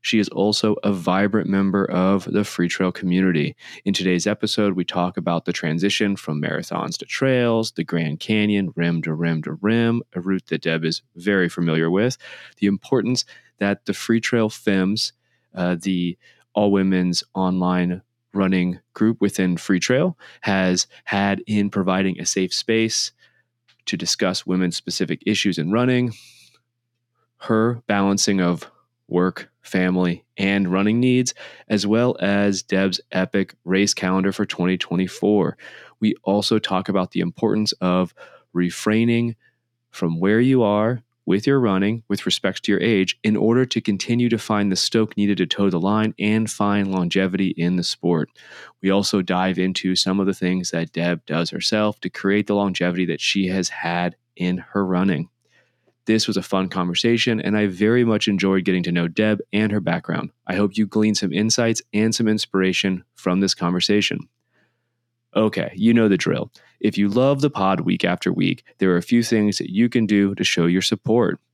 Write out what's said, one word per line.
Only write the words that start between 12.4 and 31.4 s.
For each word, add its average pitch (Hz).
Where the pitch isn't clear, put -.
the 101
importance 117
that 101
the 101
Free -
Trail 113
Femmes, 98
uh, 90
the 90
all-women's 95
online 90
running 92
group 110
within 95
Free 92
Trail, 156
has 92
had 101
in 104
providing 95
a 87
safe 92
space -
to -
discuss 90
women's 90
specific -
issues 101
in 82
running, 123
her 113
balancing 98
of 87
work, 90
family, 90
and 98
running 104
needs, 123